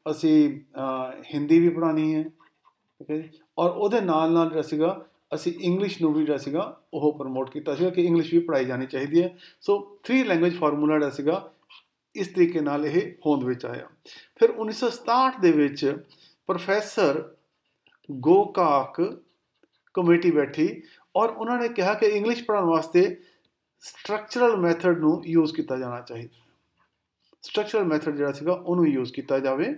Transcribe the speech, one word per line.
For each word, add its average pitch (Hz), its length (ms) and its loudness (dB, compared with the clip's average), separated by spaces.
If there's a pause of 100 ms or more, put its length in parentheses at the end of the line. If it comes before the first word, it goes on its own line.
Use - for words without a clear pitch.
(100)
ਅਸੀਂ, 151 500 4
ਅਹ, 131 600 -8 (120)
ਹਿੰਦੀ 147 260 4
ਵੀ 170 80 4
ਪੜ੍ਹਾਉਣੀ 160 460 0
ਹੈ, 156 80 -2 (760)
ਠੀਕ - 120 -14
ਹੈ 151 60 -4
ਜੀ, 156 120 -10 (300)
ਔਰ 175 120 2
ਉਹਦੇ 202 300 0
ਨਾਲ 165 320 2
ਨਾਲ 165 160 4
ਜਿਹੜਾ 156 140 -4
ਸੀਗਾ 160 440 -2 (280)
ਅਸੀਂ 160 260 -4
ਇੰਗਲਿਸ਼ 185 420 -2
ਨੂੰ 151 120 2
ਵੀ 156 60 0
ਜਿਹੜਾ 147 180 0
ਸੀਗਾ 151 420 -8 (140)
ਉਹ 147 240 0
ਪ੍ਰਮੋਟ 131 320 -6
ਕੀਤਾ 151 240 -6
ਸੀਗਾ 170 160 0
ਕਿ 180 120 0
ਇੰਗਲਿਸ਼ 170 320 2
ਵੀ 170 60 6
ਪੜ੍ਹਾਈ 156 240 0
ਜਾਣੀ 127 220 -4
ਚਾਹੀਦੀ 143 360 0
ਹੈ। 180 160 -4 (320)
So 202 120 2
three 247 480 -2
language 170 240 2
formula 151 380 0
ਜਿਹੜਾ 151 180 0
ਸੀਗਾ 151 420 -4 (640)
ਇਸ 190 120 -6
ਤਰੀਕੇ 170 320 2
ਨਾਲ 147 260 -2
ਇਹ 170 260 -2 (140)
ਹੋਂਦ 139 180 2
ਵਿੱਚ 123 220 -6
ਆਇਆ। - 220 -12 (480)
ਫਿਰ 226 140 4
ਉੱਨੀ 214 220 -6
ਸੌ 240 160 -2
ਸਤਾਹਠ 254 520 0
ਦੇ 175 120 6
ਵਿੱਚ 143 520 0 (420)
ਪ੍ਰੋਫੈਸਰ 190 880 -2 (760)
ਗੋਕਾਕ 156 1120 0 (720)
ਕਮੇਟੀ 175 360 4
ਬੈਠੀ 151 520 0 (340)
ਔਰ 220 120 2
ਉਹਨਾਂ 226 320 -4
ਨੇ 233 80 -2
ਕਿਹਾ 208 260 0
ਕਿ 214 120 0
ਇੰਗਲਿਸ਼ 214 380 0
ਪੜ੍ਹਾਉਣ 202 240 0
ਵਾਸਤੇ 165 520 2 (600)
ਸਟਰਕਚਰਲ 214 760 -2
ਮੈਥਡ 170 420 2
ਨੂੰ 156 280 2
ਯੂਜ਼ 160 280 2
ਕੀਤਾ 131 220 -6
ਜਾਣਾ 123 240 -8
ਚਾਹੀਦਾ। 117 420 -16 (1000)
structural 208 420 -2
method 156 320 -2
ਜਿਹੜਾ 143 160 -2
ਸੀਗਾ 151 200 -2
ਉਹਨੂੰ 175 360 2
ਯੂਜ਼ 127 240 -2
ਕੀਤਾ 135 260 -2
ਜਾਵੇ। 135 400 -2